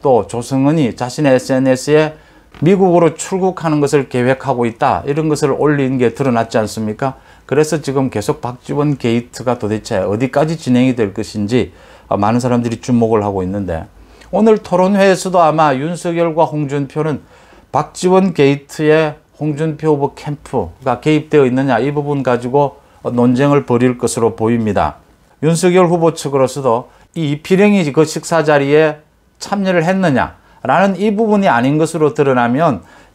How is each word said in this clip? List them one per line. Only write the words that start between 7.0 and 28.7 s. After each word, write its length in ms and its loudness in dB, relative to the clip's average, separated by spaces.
그래서 360 0
지금 280 -2
계속 320 -4
박지원 560 -4
게이트가 640 -2
도대체 380 -4
어디까지 600 -2
진행이 380 0
될 180 -2
것인지, 580 -4
아, 80 -2
많은 220 0
사람들이 420 -2
주목을 420 0
하고 200 -2
있는데, 420 -6
오늘 260 2
토론회에서도 840 0
아마 360 4
윤석열과 680 -2
홍준표는 760 -4
박지원 640 0
게이트에 840 2
홍준표 500 -4
후보 260 0
캠프가 840 -6
개입되어 460 2
있느냐, 320 0
이 140 -2
부분 320 -4
가지고 540 0
논쟁을 640 2
벌일 320 0
것으로 360 -2
보입니다. 600 -2
윤석열 420 2
후보 300 2
측으로서도 720 -2
이 180 -2
이필영이 600 2
그 120 4
식사 380 -2
자리에 540 2